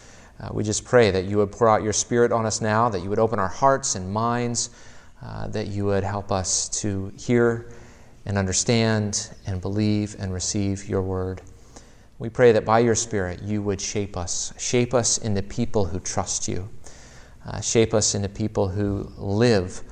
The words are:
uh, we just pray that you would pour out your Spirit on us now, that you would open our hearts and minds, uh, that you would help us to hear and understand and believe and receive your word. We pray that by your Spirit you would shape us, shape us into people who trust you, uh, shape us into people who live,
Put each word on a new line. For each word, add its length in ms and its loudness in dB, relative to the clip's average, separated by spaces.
uh, 120 -10
we 120 -2
just 220 -4
pray 240 8
that 160 0
you 100 -2
would 160 2
pour 160 4
out 140 6
your 100 0
Spirit 400 2
on 140 2
us 160 -4
now, 260 2
that 120 -2
you 100 -6
would 80 -2
open 200 2
our 100 0
hearts 460 2
and 160 -6
minds, 600 -2
uh, 260 -8
that 180 -4
you 180 -4
would 180 2
help 300 -4
us 340 -2
to 380 -4
hear 520 2
and 140 -2
understand 920 0
and 140 -4
believe 580 0
and 140 -6
receive 560 -4
your 140 0
word. 400 -4
We 120 -6
pray 220 6
that 120 4
by 140 4
your 160 6
Spirit 480 -4
you 180 -2
would 220 -2
shape 340 -6
us, 400 -6
shape 380 0
us 240 2
into 240 -2
people 420 0
who 160 -4
trust 480 -4
you, 220 -4
uh, 160 -8
shape 320 4
us 220 2
into 160 -2
people 380 -2
who 500 -2
live, 720 2